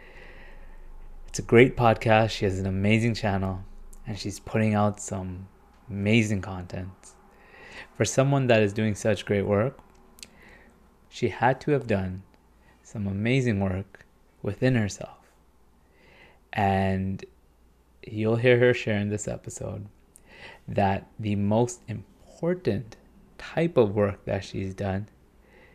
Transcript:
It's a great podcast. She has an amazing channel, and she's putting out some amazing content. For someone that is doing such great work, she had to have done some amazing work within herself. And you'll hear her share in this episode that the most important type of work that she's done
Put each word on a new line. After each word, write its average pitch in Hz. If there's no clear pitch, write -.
It's -
a 104
great 123
podcast. 110
She -
has 95
an 95
amazing 104
channel, 95
and 104
she's 101
putting 110
out 104
some 95
amazing 104
content. 92
For 117
someone 135
that 113
is 101
doing 110
such 104
great 101
work, 101
she -
had 131
to 147
have 131
done 95
some 104
amazing 110
work 95
within -
herself. -
And 95
you'll 110
hear 123
her 123
share 113
in 104
this 104
episode -
that 98
the 107
most 107
important 123
type -
of 107
work 101
that 98
she's 95
done 98